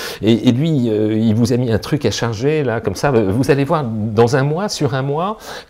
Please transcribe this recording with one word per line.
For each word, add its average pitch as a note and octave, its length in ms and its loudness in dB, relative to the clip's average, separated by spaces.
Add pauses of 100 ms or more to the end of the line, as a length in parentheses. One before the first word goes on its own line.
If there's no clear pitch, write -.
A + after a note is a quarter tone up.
(220)
et, A2+ 280 4
et - 20 6
lui, B2+ 400 0
euh, G#2+ 260 0
il A2+ 160 2
vous A#2 200 2
a A#2+ 40 2
mis B2 140 0
un G2+ 80 2
truc - 260 -2
à G#2+ 60 0
charger, A#2+ 520 -2
là, A2+ 180 -2
comme G2 140 -4
ça, C#3+ 140 -2
vous A2+ 400 2
allez C#3 140 2
voir D3+ 200 0
dans A2+ 520 0
un C3 80 2
mois, E3 260 -2
sur C3 240 -2
un C3 80 -2
mois, D#3+ 360 -4 (320)